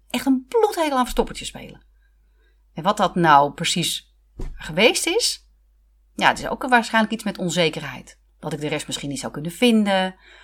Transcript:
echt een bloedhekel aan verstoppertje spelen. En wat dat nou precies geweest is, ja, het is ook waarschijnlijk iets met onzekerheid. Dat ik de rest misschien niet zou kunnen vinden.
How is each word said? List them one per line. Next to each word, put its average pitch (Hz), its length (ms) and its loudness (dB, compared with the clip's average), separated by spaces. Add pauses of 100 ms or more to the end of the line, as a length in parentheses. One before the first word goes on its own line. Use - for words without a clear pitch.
echt - 160 -6
een 262 220 2
bloedhekel 359 500 0
aan 254 60 2
verstoppertje - 420 -4
spelen. - 380 -16 (920)
En 160 100 -8
wat 202 140 2
dat 190 180 2
nou 147 380 6
precies - 600 -4 (380)
geweest 220 540 0
is, - 420 -2 (680)
ja, 185 120 2
het 127 120 2
is 143 80 -8
ook 247 220 -6
waarschijnlijk 226 440 2
iets 220 100 -6
met 202 140 -6
onzekerheid. 160 840 -4 (200)
Dat 156 140 -8
ik 151 80 -6
de 151 60 -4
rest 147 200 -6
misschien 143 220 -8
niet 139 100 -6
zou 120 140 -8
kunnen 156 180 -8
vinden. 202 640 2 (280)